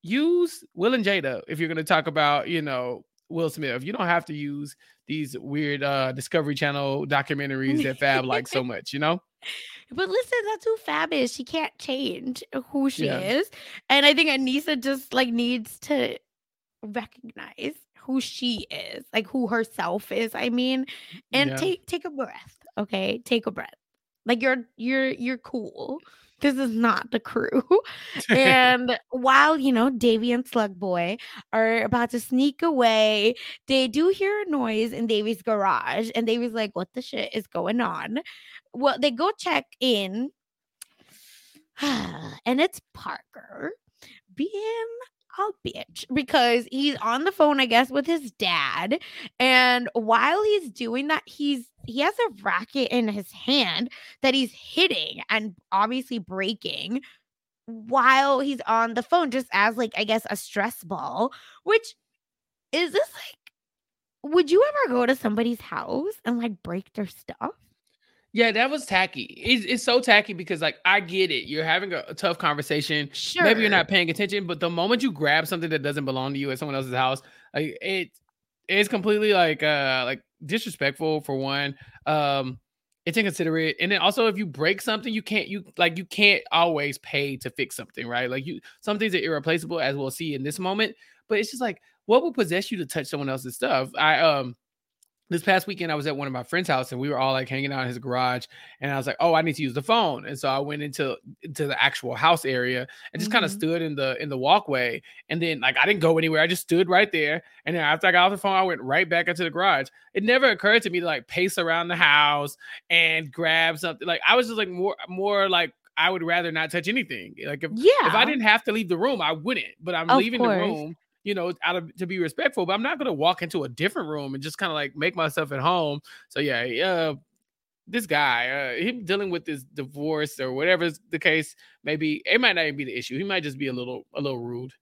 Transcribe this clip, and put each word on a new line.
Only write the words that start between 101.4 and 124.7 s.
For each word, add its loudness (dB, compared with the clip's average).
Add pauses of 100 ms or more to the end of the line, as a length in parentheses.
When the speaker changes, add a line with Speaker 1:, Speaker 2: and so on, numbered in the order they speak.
Speaker 1:
into -6
the -2
actual -2
house 4
area -2 (260)
and -8
just -4
kinda 2
Speaker 2:
Mm-hmm. -2
Speaker 1:
stood -2
in -2
the, -2
in -6
the -4
walkway, 2 (280)
and -2
then, -2
like, 2
I 6
didn't 2
go 6
anywhere. 2
I 6
just -2
stood 2
right 6
there, 0 (220)
and -2
then 0
after 2
I 6
got 8
off 4
the -6
phone, 0
I 4
went -2
right 0
back 0
into -2
the -2
garage. 2 (260)
It -2
never 4
occurred 4
to -4
me -2
to, -4
like, -4
pace 0
around 0
the -2
house 4 (320)
and 4
grab 2
something. -6
Like, 0
I 8
was 4
just, -6
like, -2
more, -2 (120)
more 2
like, 2 (240)
I 4
would -4
rather 0
not -2
touch -2
anything. -6 (100)
Like, -6
if, -6 (320)
if 2
I 6
Speaker 2:
Yeah. 6
Speaker 1:
didn't -2
have 6
to 0
leave -2
the 2
room, 0
I 0
wouldn't, -4 (140)
but -4
I'm -2
Speaker 2:
Of 8
Speaker 1:
leaving 2
the 4
Speaker 2:
course. -
Speaker 1:
room, -2 (260)
you -2
know, -2 (100)
out 2
of, -6
to -6
be -4
respectful, -2
but 0
I'm -2
not -2
gonna -2
walk 2
into -4
a -6
different -2
room -6
and -8
just -10
kinda, -4